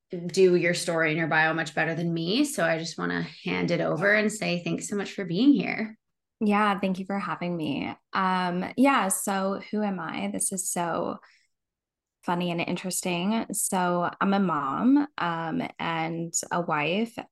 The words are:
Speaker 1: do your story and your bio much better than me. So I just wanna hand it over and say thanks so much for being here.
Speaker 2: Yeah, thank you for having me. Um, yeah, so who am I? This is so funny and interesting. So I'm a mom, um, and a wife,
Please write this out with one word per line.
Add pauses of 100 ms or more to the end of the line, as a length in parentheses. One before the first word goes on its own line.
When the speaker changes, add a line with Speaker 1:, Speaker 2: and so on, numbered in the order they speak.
(260)
Speaker 1:
do
your
story
and
your
bio
much
better
than
me.
So
I
just
wanna (180)
hand
it
over
and
say
thanks
so
much
for
being
here. (440)
Speaker 2:
Yeah,
thank
you
for
having
me. (200)
Um, (120)
yeah,
so (120)
who
am
I?
This
is
so (1040)
funny
and
interesting.
So (120)
I'm
a
mom, (100)
um, (180)
and (200)
a
wife, (120)